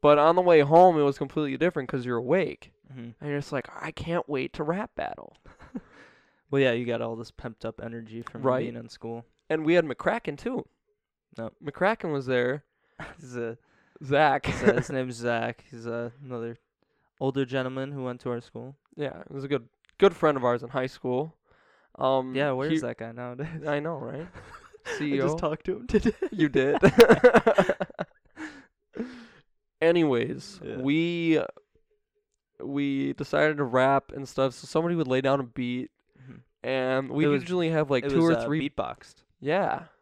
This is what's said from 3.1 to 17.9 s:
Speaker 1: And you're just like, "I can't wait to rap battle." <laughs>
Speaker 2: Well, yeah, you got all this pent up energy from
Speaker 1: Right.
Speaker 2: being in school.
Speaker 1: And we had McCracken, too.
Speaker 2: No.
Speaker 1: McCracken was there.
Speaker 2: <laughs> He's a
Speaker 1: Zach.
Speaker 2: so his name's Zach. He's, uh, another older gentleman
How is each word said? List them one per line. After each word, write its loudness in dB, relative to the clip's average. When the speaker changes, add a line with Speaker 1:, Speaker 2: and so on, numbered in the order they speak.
Speaker 1:
And -10
you're -4
just -8
like, -6
"I -12
can't -6
wait -4
to -6
rap -6
battle." -10
<laughs> -18
Speaker 2:
Well, 2
yeah, 4
you -2
got -4
all -6
this -12
pent -14
up -8
energy -12
from -14
Speaker 1:
Right. 0
Speaker 2:
being -8
in -14
school. -14
Speaker 1:
And -2
we 4
had 4
McCracken, -4
too. -6
Speaker 2:
No. -10
Speaker 1:
McCracken -2
was -4
there. 0
Speaker 2:
<laughs> -18
He's -14
a -8
Speaker 1:
Zach. 2
Speaker 2:
so 2
his -2
name's -6
Zach. -4
He's, -14
uh, -6
another -10
older 0
gentleman -6